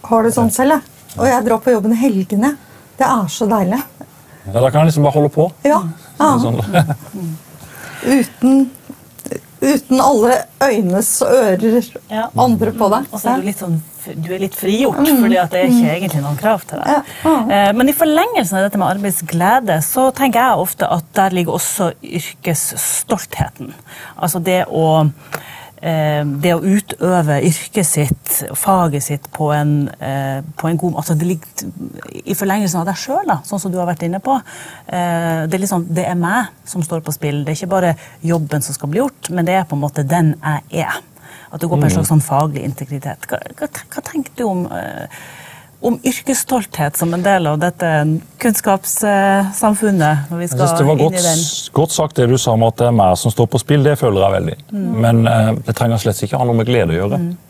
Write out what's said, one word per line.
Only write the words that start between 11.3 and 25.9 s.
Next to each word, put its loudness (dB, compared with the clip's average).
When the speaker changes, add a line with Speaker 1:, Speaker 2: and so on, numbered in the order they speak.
Speaker 1:
ører 2
Speaker 3:
Ja. -4
Speaker 1:
andre 2
på 0
deg. 0
Speaker 3:
Og -8
så -2
er 0
du -6
litt -4
sånn -2
f-, -12
du -6
er -6
litt -4
frigjort, 0
Speaker 1:
Mm. 4
Speaker 3:
fordi 4
at 0
det 0
er 4
ikke 6
Speaker 1:
Mm. 0
Speaker 3:
egentlig -2
noen -2
krav 0
til -10
deg. -4
Speaker 1:
Ja. 2
Mm. 2
Speaker 3:
Eh, 4
men 4
i 0
forlengelsen 0
av 2
dette -4
med 0
arbeidsglede, 0
så 0
tenker 2
jeg 2
ofte -2
at 0
der 2
ligger 0
også -2
yrkesstoltheten. -6
Altså -2
det 0
å, 2
eh, 0